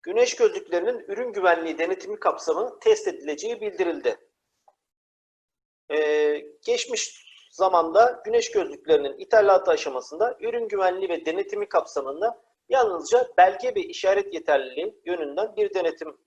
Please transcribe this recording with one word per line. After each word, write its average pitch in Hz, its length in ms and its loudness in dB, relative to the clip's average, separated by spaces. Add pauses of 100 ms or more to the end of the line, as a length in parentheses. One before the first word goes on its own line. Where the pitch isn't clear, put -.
Güneş 233 340 0
gözlüklerinin 208 640 0
ürün 220 340 -8
güvenliği 170 440 2
denetimi 185 420 -4
kapsamı 175 600 -2
test 220 280 2
edileceği 170 540 -6
bildirildi. 170 560 -2 (1700)
Ee, 151 460 2 (280)
geçmiş - 600 -4 (260)
zamanda 185 760 4
güneş 226 260 0
gözlüklerinin 147 680 0
ithalatı 196 540 4
aşamasında 156 680 -2
ürün 233 280 -4
güvenliği 190 420 0
ve 170 160 -4
denetimi 196 440 -4
kapsamında 156 720 -2 (280)
yalnızca 233 580 2 (100)
belge 196 380 4
ve 190 60 -2
işaret 196 520 -2
yeterliliği 147 720 -2
yönünden 170 500 -6
bir 208 180 -2
denetim 160 540 -4